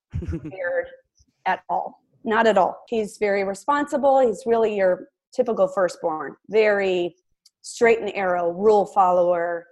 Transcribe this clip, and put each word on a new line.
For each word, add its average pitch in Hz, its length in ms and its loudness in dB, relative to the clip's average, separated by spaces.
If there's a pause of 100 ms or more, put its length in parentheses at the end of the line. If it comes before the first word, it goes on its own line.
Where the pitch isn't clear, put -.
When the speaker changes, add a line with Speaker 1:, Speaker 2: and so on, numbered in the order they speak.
(140)
Speaker 1:
<laughs> - 120 -8
Speaker 2:
scared 175 600 -6 (580)
at 185 240 -2
all. - 320 -6 (240)
Not 226 220 2
at 208 100 4
all. - 320 0
He's 220 300 -6
very 202 260 -2
responsible. 269 760 0
He's 233 260 0
really 226 280 2
your 185 340 0 (260)
typical 208 340 0
firstborn, 170 680 -4 (140)
very 196 640 0 (460)
straight 233 380 2
and 202 160 -6
narrow, 180 380 -2
rule 202 340 4
follower, 175 840 2